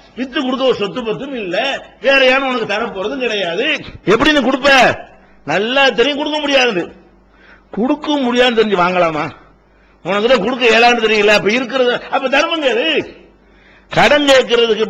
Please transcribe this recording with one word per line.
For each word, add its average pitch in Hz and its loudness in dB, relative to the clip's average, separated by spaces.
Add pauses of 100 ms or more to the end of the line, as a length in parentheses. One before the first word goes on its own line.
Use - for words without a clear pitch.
(160)
வித்து 254 -6
கொடுக்க 254 -4
ஒரு 247 2
சொத்து 196 -6
பத்தும் 220 -8
இல்ல, 220 -6 (180)
வேற 269 2
யாரும் 262 2
உனக்கு 240 -4
தர 208 -4
போறதும் 214 -6
கிடையாது, 214 -4 (200)
எப்படி 247 2
நீ 294 2
கொடுப்ப? 262 4 (500)
நல்லா 233 0
தெரியும் 254 0
கொடுக்க 302 -4
முடியாது, 254 -2 (800)
கொடுக்க 294 -2
முடியாதுன்னு 247 0
தெரிஞ்சு 202 0
வாங்கலாமா? 165 0 (720)
உனக்கு 202 -2
தான் 254 4
கொடுக்க 247 -2
இயலான்னு 233 4
தெரியல, 214 2
அப்ப 208 2
இருக்கிறது, 247 -2
அப்ப 262 -4
தர்மம் 311 -2
கேளு. 262 -2 (720)
கடன் 277 2
கேட்கறதுக்கு 233 2